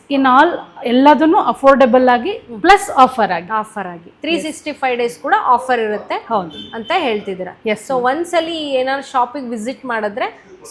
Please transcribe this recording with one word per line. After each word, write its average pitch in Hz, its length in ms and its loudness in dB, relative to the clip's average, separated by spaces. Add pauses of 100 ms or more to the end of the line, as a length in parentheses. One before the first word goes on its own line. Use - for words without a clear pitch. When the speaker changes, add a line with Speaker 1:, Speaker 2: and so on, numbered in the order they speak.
(120)
Speaker 1:
in 277 100 0
all 269 360 4 (280)
ಎಲ್ಲದನ್ನು 285 520 4
ಅಫೋರ್ಡಬಲ್ 254 720 4
ಆಗಿ 247 220 0
Speaker 2:
ಹ್ಮ್. 233 300 -14
Speaker 1:
ಪ್ಲಸ್ 392 280 4
ಆಫರ್ 226 420 2
ಆಗಿ. 175 180 -6
Speaker 2:
ಆಫರ್ 208 380 -6
ಆಗಿ. 170 340 -16
ತ್ರೀ 320 180 -4
ಸಿಕ್ಸ್ಟಿ 302 320 -10
ಫೈವ್ 254 260 -2
ಡೇಸ್ 240 220 -4
ಕೂಡ 302 140 -2 (100)
ಆಫರ್ 254 360 0
ಇರುತ್ತೆ 214 360 -6
Speaker 1:
ಹೌದು. 185 600 -6
Speaker 2:
ಅಂತ 226 220 -8
ಹೇಳ್ತಿದ್ದೀರಾ. 196 680 -6
Speaker 1:
ಎಸ್, 214 260 -4
Speaker 2:
So 262 100 0
Speaker 1:
ಮ್ಯಾಮ್. 254 160 0
Speaker 2:
ಒಂದ್ಸಲಿ 339 400 -4
ಏನಾದ್ರು 269 540 -4
ಶಾಪಿಗೆ 247 360 -2
ವಿಸಿಟ್ 233 380 -10
ಮಾಡಿದ್ರೆ 233 680 -6 (160)